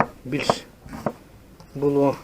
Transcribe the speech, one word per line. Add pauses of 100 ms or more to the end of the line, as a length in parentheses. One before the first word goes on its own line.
(260)
більш (1080)
було